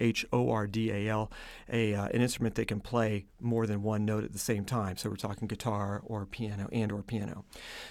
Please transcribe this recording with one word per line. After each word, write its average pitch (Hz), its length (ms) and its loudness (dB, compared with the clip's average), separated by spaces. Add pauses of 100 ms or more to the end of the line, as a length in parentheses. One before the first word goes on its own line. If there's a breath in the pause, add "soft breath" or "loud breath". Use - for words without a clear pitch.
H 117 320 4
O 123 160 4
R 110 160 2
D 110 260 0
A 101 160 0
L, 107 240 2 (400 loud breath)
a, 110 220 4
uh, 101 140 2
an 117 140 4
instrument 123 340 2
that 107 120 2
can 104 120 0
play 107 480 0 (120)
more 113 280 2
than 104 160 0
one 107 220 2
note 107 180 2
at - 100 -6
the 98 60 -6
same 101 260 0
time. 101 320 -2
So - 100 -4
we're 101 100 -2
talking 104 300 -4
guitar 101 560 -2
or 104 220 -4
piano 104 460 -4
and 107 200 2
or 101 120 -4
piano. 101 420 -4 (460 loud breath)